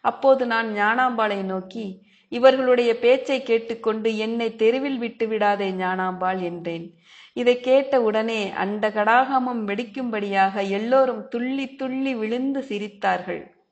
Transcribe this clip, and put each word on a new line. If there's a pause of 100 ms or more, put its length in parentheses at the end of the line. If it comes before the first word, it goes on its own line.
அப்போது
நான்
ஞானாம்பாளை
நோக்கி, (220)
"இவர்களுடைய
பேச்சை
கேட்டுக்கொண்டு
என்னை
தெருவில்
விட்டு
விடாதே
ஞானாம்பாள்"
என்றேன். (380)
இதை
கேட்ட
உடனே
அண்ட
கடாகமும்
வெடிக்கும்படியாக
எல்லோரும்
துள்ளி
துள்ளி
விழுந்து
சிரித்தார்கள். (160)